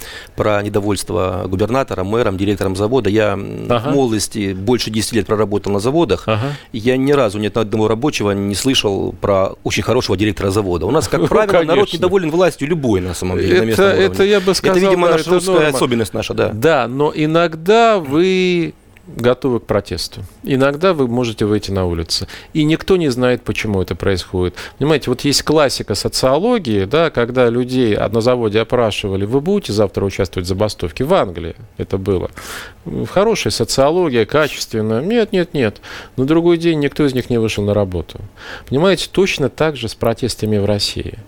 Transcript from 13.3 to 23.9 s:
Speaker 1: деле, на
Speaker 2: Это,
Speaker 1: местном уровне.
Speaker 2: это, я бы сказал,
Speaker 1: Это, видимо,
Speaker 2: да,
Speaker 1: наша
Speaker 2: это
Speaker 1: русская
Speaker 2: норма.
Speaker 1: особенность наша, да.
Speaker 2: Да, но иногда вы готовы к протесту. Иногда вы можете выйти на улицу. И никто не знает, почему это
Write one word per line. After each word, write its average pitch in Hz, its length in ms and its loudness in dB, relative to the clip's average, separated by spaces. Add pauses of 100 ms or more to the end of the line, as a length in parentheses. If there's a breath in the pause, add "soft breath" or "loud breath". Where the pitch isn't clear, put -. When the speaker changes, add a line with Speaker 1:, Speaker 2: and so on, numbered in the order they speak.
Speaker 1:
деле, 90 140 2
на - 40 4
Speaker 2:
Это, 113 100 4
Speaker 1:
местном 113 220 2
уровне. 190 180 2
Speaker 2:
это, 190 180 2
я 202 160 4
бы 185 140 2
сказал, 175 220 2
Speaker 1:
Это, 185 100 4
видимо, 180 200 4
Speaker 2:
да, 170 60 4
Speaker 1:
наша 160 120 2
Speaker 2:
это 160 100 -2
Speaker 1:
русская 180 180 2
Speaker 2:
норма. 156 160 4
Speaker 1:
особенность 123 460 0
наша, 107 200 -4
да. 107 180 2
Speaker 2:
Да, 123 360 2
но 143 260 0
иногда 170 840 2
вы 175 760 2 (420)
готовы 123 420 0
к - 60 -8
протесту. - 560 -4 (240)
Иногда 143 500 2
вы 135 140 0
можете 117 360 -2
выйти 104 280 0
на 92 140 0
улицу. 85 420 -4 (240 loud breath)
И 156 100 0
никто 160 340 2
не 165 140 2
знает, 123 320 0
почему 104 400 -2
это 90 140 -4